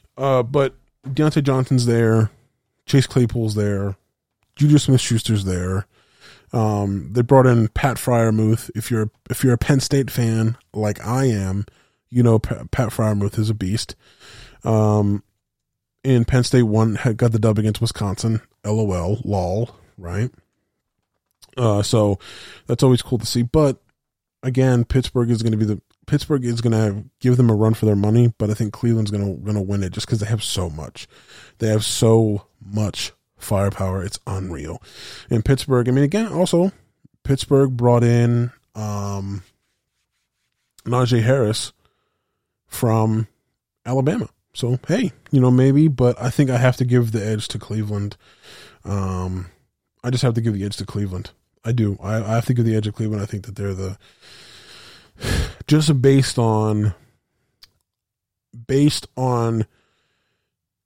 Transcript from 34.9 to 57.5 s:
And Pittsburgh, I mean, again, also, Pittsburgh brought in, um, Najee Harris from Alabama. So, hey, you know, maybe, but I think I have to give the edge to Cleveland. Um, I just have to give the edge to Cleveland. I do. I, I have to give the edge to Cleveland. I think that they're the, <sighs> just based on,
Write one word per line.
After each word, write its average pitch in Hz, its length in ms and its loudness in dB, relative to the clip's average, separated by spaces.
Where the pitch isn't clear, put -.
And 113 160 0
Pittsburgh, 131 420 0
I 127 40 2
mean, 135 120 2
again, 202 280 0
also, 175 420 0
Pittsburgh 139 520 2
brought 120 280 4
in, 120 480 2
um, 101 680 -8
Najee 120 380 2
Harris 117 480 0
from 110 600 0
Alabama. 135 440 -2
So, 127 340 -2
hey, 190 240 0
you 139 80 4
know, 127 120 4
maybe, 135 360 4
but 123 340 0
I 123 80 -2
think 139 200 0
I 123 80 0
have 123 200 2
to 127 80 -2
give 120 260 2
the 107 140 -4
edge 107 240 -4
to 104 100 -10
Cleveland. 104 580 -6
Um, 92 640 -6
I 120 60 -4
just 127 140 -2
have 123 100 2
to 117 80 -2
give 113 120 -2
the 101 120 -4
edge 101 120 -8
to 101 80 -10
Cleveland. 98 460 -8
I 113 80 -4
do. 107 300 0
I, 104 140 -4
I 110 200 -2
have 117 100 0
to 131 80 0
give 120 120 2
the 113 100 0
edge 107 100 -2
to 104 60 -6
Cleveland. 107 300 -4
I 98 40 -6
think 101 200 -10
that 98 100 -14
they're 101 180 -6
the, 95 240 -8
<sighs> - 480 -4
just 147 340 2
based 135 380 4
on, 107 540 2